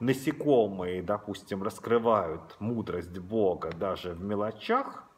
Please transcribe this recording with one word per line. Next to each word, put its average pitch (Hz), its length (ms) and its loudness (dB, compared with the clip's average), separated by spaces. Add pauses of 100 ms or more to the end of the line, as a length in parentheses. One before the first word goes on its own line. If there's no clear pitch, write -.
насекомые, 117 1000 2
допустим, 101 600 -4
раскрывают 104 960 2
мудрость 92 580 -4
Бога 92 540 0
даже 87 420 -4
в 82 80 -10
мелочах, 104 840 -2 (140)